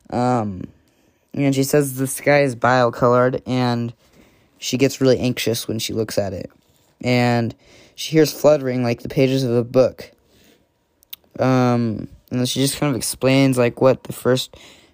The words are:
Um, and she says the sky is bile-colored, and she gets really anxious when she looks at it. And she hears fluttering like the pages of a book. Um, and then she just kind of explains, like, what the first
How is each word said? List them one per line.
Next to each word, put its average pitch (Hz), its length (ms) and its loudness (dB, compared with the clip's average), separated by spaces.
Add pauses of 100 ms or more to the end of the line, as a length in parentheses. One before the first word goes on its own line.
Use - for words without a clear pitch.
Um, 120 580 -2 (640)
and 139 200 0
she 135 100 0
says 139 320 0
the 131 120 -4
sky 143 340 0
is 135 140 0
bile-colored, 123 880 2
and 123 480 -2 (640)
she - 200 -6
gets 131 220 0
really 131 200 4
anxious 120 480 -4
when 110 100 -6
she - 160 -8
looks 110 240 -4
at 98 160 -4
it. - 160 -12 (520)
And 120 540 0 (380)
she - 200 -12
hears 156 200 4
fluttering 135 500 2
like 120 200 -2
the - 60 -8
pages 135 340 2
of 123 80 0
a 120 120 2
book. 120 480 0 (1300)
Um, 123 680 0 (200)
and 123 100 -4
then 123 60 0
she 123 140 -4
just 135 180 -2
kind 147 120 -2
of 135 60 -2
explains, 135 640 0
like, 120 240 0
what 131 220 2
the - 100 -12
first - 420 -2 (380)